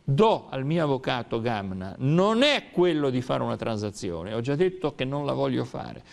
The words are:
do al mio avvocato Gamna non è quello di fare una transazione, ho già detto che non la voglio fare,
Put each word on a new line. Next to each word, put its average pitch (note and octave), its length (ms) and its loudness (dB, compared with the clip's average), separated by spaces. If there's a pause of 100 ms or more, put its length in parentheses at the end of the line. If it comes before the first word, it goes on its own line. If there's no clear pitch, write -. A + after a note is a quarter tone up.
do D3+ 460 4
al C3+ 160 -4
mio E3 180 0
avvocato B2+ 580 0
Gamna G2 580 -4
non F#3 440 4
è C#4+ 300 2
quello D#3 380 2
di B2+ 120 0
fare C3 220 -2
una A#2 120 -2
transazione, G#2 760 -4
ho A#2 60 -2
già C3+ 160 -2
detto F3+ 400 0
che C3 80 -4
non C#3+ 200 -4
la C3+ 100 -2
voglio C3 300 0
fare, - 380 -12 (100)